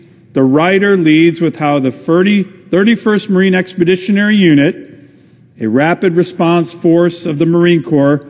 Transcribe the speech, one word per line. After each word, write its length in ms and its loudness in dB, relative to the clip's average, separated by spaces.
the 120 0
writer 520 2
leads 440 2
with 180 -4
how 220 -2
the 100 -2
thirty, 540 0
thirty-first 840 -2
Marine 260 2
Expeditionary 840 0
Unit, 400 2
a 80 -6
rapid 480 0
response 580 -2
force 540 0
of 140 -4
the 60 0
Marine 360 2
Corps 360 0